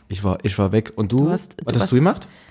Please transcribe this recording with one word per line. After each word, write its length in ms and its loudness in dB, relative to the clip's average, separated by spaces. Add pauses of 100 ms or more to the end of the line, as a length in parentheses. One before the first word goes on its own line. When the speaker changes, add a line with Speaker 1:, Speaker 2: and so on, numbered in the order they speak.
Speaker 1:
Ich 160 -8
war, 220 0
ich 120 -2
war 140 0
weg. 240 0
Und 160 -2
du? 140 2
Speaker 2:
Du 60 2
warst, 340 -4
Speaker 1:
Was 0 -
Speaker 2:
du 100 -6
Speaker 1:
hast 60 4
Speaker 2:
warst 120 0
Speaker 1:
du 40 4
gemacht? 320 2 (220)